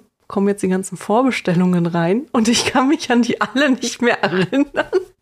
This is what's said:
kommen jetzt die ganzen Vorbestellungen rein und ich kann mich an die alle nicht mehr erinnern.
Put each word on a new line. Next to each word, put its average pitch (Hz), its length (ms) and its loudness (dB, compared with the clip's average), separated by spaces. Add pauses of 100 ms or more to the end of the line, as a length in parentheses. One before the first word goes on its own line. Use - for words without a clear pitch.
(280)
kommen 196 220 0
jetzt 202 120 -2
die 196 60 -2
ganzen 185 300 -2
Vorbestellungen 185 880 0
rein 175 460 0
und 226 160 2
ich 240 180 2
kann 262 240 2
mich - 220 0
an 240 100 4
die 233 180 -2
alle 269 320 0
nicht - 300 -4
mehr 240 200 0
erinnern. 196 640 0 (360)